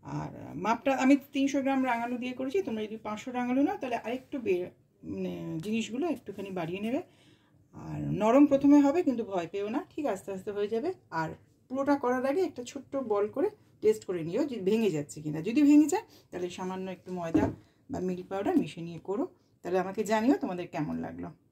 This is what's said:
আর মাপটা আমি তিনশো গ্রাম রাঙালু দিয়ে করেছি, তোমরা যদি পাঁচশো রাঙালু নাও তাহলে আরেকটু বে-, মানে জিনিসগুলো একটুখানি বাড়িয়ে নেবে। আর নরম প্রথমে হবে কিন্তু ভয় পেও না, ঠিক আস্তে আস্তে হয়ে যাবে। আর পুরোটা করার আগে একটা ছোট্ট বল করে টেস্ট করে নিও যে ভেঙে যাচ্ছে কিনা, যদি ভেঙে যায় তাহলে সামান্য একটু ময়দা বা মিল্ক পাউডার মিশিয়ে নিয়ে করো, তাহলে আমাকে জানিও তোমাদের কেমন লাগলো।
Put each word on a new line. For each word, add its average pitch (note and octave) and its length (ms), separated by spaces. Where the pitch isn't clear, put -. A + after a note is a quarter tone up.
আর D3+ 280
মাপটা A#3 260
আমি C4+ 120
তিনশো C#4 300
গ্রাম C4+ 240
রাঙালু A#3+ 340
দিয়ে B3+ 160
করেছি, C4+ 180
তোমরা A3 200
যদি A3 180
পাঁচশো G#3+ 320
রাঙালু B3 300
নাও G4+ 140
তাহলে A#3+ 240
আরেকটু B3+ 400
বে-, F3+ 260
মানে F#3 200
জিনিসগুলো A3+ 400
একটুখানি G3+ 340
বাড়িয়ে F3 260
নেবে। C4 160
আর D#3 140
নরম A#3+ 300
প্রথমে C#4 340
হবে C#4 220
কিন্তু A3+ 240
ভয় E3+ 220
পেও G3+ 220
না, D#4 40
ঠিক D4+ 220
আস্তে F#3+ 220
আস্তে F#3+ 220
হয়ে G3+ 160
যাবে। B3 160
আর D#3+ 100
পুরোটা C#4 360
করার B3 280
আগে F4+ 180
একটা - 120
ছোট্ট - 220
বল G3+ 140
করে F4+ 140
টেস্ট G#3+ 240
করে F3+ 200
নিও G#3+ 240
যে A#3 60
ভেঙে A3 280
যাচ্ছে D3 280
কিনা, D#3 240
যদি A#3+ 220
ভেঙে D4 240
যায় A4 120
তাহলে F3+ 180
সামান্য F#3 280
একটু - 200
ময়দা E3 280
বা E3+ 60
মিল্ক F3+ 240
পাউডার G#3 300
মিশিয়ে E3 260
নিয়ে E3+ 120
করো, G#3+ 140
তাহলে F3 220
আমাকে F#3+ 180
জানিও A3+ 320
তোমাদের F3+ 300
কেমন D#3+ 240
লাগলো। E3+ 220